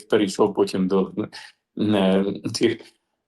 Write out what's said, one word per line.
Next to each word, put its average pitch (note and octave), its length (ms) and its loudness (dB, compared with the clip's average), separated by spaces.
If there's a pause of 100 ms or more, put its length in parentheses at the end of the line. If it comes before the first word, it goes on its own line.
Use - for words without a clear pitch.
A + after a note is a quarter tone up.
(100)
перейшов G#2 440 2
потім G2 340 0
до, F#2+ 240 0 (680)
е, G2 460 2 (340)
тих - 200 2 (500)